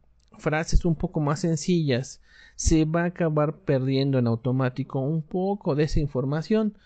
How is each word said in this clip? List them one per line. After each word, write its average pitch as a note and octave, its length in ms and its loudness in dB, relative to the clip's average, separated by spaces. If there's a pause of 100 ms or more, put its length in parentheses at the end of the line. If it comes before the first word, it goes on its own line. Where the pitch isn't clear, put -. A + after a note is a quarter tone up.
(380)
frases D#3 480 0
un E3 100 2
poco E3 240 -6
más D3 200 0
sencillas, D#3 800 -2 (340)
se D#3 300 2
va E3 160 0
a F3 40 0
acabar D#3 500 0
perdiendo C3+ 640 0
en A#2+ 80 2
automático B2+ 720 -2
un D3+ 220 -2
poco F#3 540 -2
de D3+ 100 2
esa D#3 140 0
información, D#3 880 -2